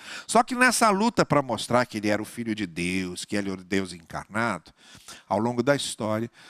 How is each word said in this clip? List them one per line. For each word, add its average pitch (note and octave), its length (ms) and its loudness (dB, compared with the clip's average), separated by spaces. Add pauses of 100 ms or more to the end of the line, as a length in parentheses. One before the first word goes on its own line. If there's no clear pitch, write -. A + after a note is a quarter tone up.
(260)
Só A#3 180 4
que B3+ 120 -8
nessa A#3+ 340 4
luta G3 360 4
pra C#3+ 160 4
mostrar A#2+ 440 0
que - 120 -8
ele G#2 120 0
era G#2 120 2
o G#2+ 40 -8
Filho A2+ 300 -6
de G#2+ 100 -2
Deus, F2+ 600 -4
que G#2 100 -6
ele G2 160 -2
era F#2 100 -8
o - 20 -20
Deus F#2+ 300 -2
encarnado, F2+ 800 -6 (560)
ao G2 120 0
longo A#2+ 220 0
da C#3+ 140 2
história, A2+ 560 -4 (180)